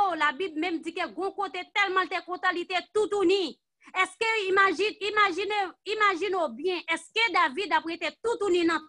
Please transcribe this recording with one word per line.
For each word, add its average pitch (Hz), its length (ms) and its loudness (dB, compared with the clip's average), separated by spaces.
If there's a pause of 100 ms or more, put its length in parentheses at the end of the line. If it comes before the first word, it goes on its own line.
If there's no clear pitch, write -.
(160)
la 302 160 2
Bible 311 280 -6
même 330 200 -2
dit 330 120 -10
que 339 160 -6
gon 330 240 -6
côté 381 260 -8 (160)
tellement 381 320 2
te 349 180 -4
content, 359 280 -2
il 349 100 -4
était 349 300 -4
tout 415 160 0 (140)
uni. 349 360 2 (360)
Est-ce 370 240 0
que, 453 300 0
imagine, 381 520 2
imaginez, 403 720 0 (140)
imaginez 381 680 0
bien, 330 340 2
est-ce 330 160 -2
que 453 280 0
David 330 400 0
a 311 100 4 (100)
été 330 180 -4 (120)
tout 440 260 0
uni 349 180 4
dans 330 80 2
le 311 140 -4